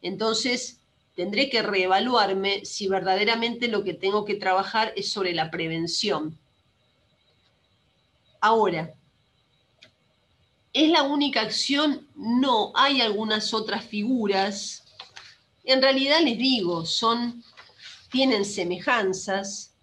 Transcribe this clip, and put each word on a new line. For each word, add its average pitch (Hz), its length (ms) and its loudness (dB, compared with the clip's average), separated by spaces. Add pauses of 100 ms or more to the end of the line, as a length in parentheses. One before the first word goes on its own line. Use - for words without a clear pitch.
Entonces, 226 760 -4 (360)
tendré 208 320 0
que 233 140 0
reevaluarme 196 1040 2
si - 220 -6
verdaderamente 220 800 0
lo 208 160 -2
que 180 100 -4
tengo 196 320 0
que 208 80 -2
trabajar 196 640 0
es 196 140 -6
sobre 185 220 -2
la 160 180 -2
prevención. 165 880 -4 (2000)
Ahora, 202 520 4 (1800)
¿es 302 180 4
la 320 140 4
única 277 380 0
acción? 277 760 -2
No, 240 580 2
hay 269 260 4
algunas 214 540 0
otras 214 300 -4
figuras. 208 1000 -2 (800)
En 262 180 2
realidad, 269 400 4
les 247 160 2
digo, 190 480 0
son, 233 600 -2 (680)
tienen 254 340 2
semejanzas 196 1300 -4 (100)